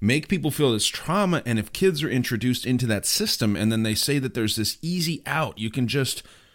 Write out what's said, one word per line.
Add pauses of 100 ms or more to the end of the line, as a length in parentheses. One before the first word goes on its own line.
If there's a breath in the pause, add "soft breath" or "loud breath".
make
people
feel
this
trauma.
And
if
kids
are
introduced
into
that
system
and
then
they
say
that
there's
this
easy
out,
you
can
just (320 soft breath)